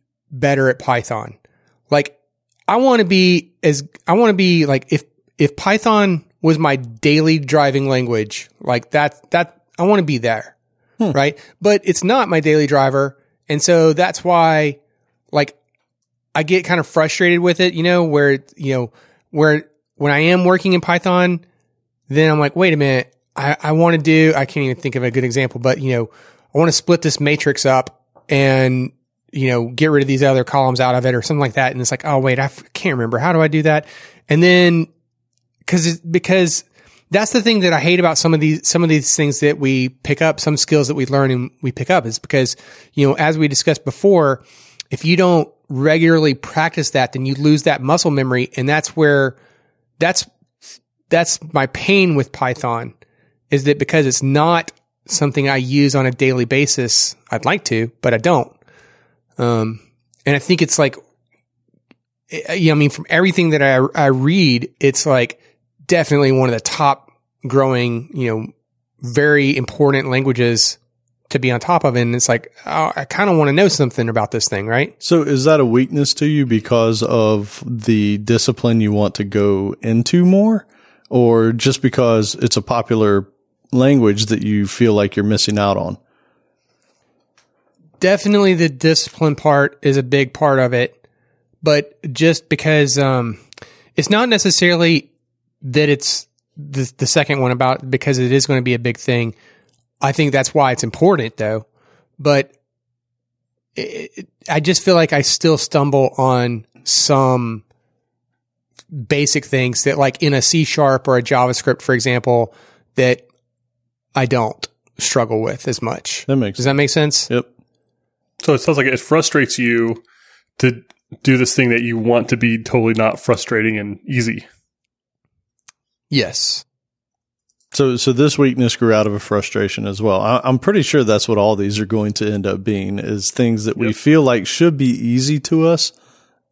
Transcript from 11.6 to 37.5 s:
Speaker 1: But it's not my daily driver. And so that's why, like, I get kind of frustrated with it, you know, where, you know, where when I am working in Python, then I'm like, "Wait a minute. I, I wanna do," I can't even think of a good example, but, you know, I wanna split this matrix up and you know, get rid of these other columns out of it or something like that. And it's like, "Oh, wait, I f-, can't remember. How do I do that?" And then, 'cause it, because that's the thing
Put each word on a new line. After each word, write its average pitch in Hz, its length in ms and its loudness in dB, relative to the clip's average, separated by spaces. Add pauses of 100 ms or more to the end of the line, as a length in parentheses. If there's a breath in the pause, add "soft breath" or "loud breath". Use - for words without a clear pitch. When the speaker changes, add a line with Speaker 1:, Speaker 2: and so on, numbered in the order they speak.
Speaker 1:
But 208 220 2
it's 180 200 -2
not 226 260 0
my 165 100 0
daily 151 260 2
driver. 135 520 0 (300)
And 147 140 -4
so 160 320 4
that's 175 300 -2
why, 160 560 2 (520)
like, 147 240 -2 (800)
I 156 80 0
get 180 200 0
kind 175 160 0
of 156 80 -4
frustrated 175 520 0
with 175 200 0
it, 180 140 2
you 160 100 -4
know, 180 200 2
where, 143 360 2 (160)
you 135 180 -4
know, 123 180 -4 (400 soft breath)
where 151 360 2 (280)
when 147 160 0
I 143 80 2
am 180 260 2
working 185 280 2
in 175 80 2
Python, 180 640 0 (640)
then 156 240 2
I'm 151 80 2
like, 143 160 0
"Wait 180 160 2
a 151 60 0
minute. 135 360 0 (220)
I, 143 260 -2
I 151 100 -2
wanna 165 260 2
do," 160 380 4
I 135 100 0
can't 143 200 -6
even 131 140 -4
think 131 160 -8
of 123 80 -4
a 127 80 -2
good 123 120 0
example, 127 360 -4
but, 127 200 -2
you 131 140 -4
know, 117 160 -2 (440 soft breath)
I - 60 0
wanna 165 120 4
split 170 300 -2
this - 180 -2
matrix 147 460 -2
up 131 400 -2 (240)
and 131 600 0 (400)
you 135 180 -4
know, 120 180 -2
get 151 240 0
rid 143 120 4
of 131 40 -2
these 135 160 0
other 135 200 2
columns 131 360 0
out 123 160 2
of 123 100 -2
it 127 100 0
or 117 60 -2
something 151 180 -4
like 131 140 -2
that. 131 180 0
And 127 100 -8
it's 120 100 -4
like, 135 140 -8
"Oh, 143 140 0
wait, 131 200 0
I 135 60 -2
f-, - 280 -14
can't 151 240 -4
remember. 117 200 -4
How 160 160 0
do 160 80 2
I 160 60 2
do 156 160 0
that?" 151 220 0 (420 loud breath)
And 151 140 2
then, 175 460 4 (800)
'cause 170 200 0
it, 165 260 -4
because 180 520 0 (480 soft breath)
that's 208 200 0
the 240 100 2
thing 214 200 2